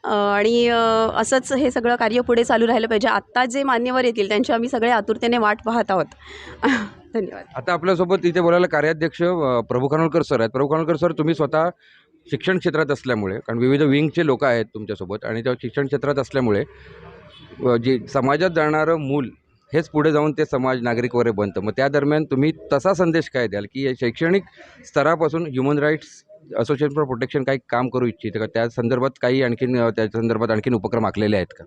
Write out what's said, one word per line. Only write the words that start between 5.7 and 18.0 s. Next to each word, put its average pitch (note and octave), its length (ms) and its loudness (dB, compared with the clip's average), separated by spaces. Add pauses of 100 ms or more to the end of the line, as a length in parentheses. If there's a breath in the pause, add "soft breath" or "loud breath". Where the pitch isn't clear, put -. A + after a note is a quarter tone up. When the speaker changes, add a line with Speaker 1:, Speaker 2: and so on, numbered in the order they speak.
Speaker 1:
आहोत. F#3 140 2 (580 loud breath)
<laughs> A#3 400 -2 (120)
धन्यवाद. F3 300 -6 (120)
Speaker 2:
आता B2+ 160 -4
आपल्यासोबत F3+ 520 2
इथे E3+ 160 2
बोलायला F3 260 4
कार्याध्यक्ष, D#3 560 0
अ, D3+ 380 2
प्रभू B2 280 -2
खानोलकर D#3 340 2
सर C3 180 0
आहेत. A2+ 100 2
प्रभू C#3 240 0
खानोलकर D#3+ 220 0
सर, E3 160 0
तुम्ही D#3+ 220 0
स्वतः D#3 340 0 (640 soft breath)
शिक्षण F3+ 280 -2
क्षेत्रात D#3 320 -2
असल्यामुळे, A2 480 -2
कारण A2+ 200 -6
विविध C3+ 240 2
विंगचे D3+ 440 2
लोक C3+ 180 0
आहेत A#2 200 2 (100)
तुमच्यासोबत G2+ 500 -10
आणि A2+ 180 -6
त्या B2+ 100 -2
शिक्षण C3 340 -4
क्षेत्रात C3+ 320 -2
असल्यामुळे, B2 460 0 (1040 loud breath)
अ, A#2+ 100 4
जे B2 220 0
समाजात C#3+ 520 0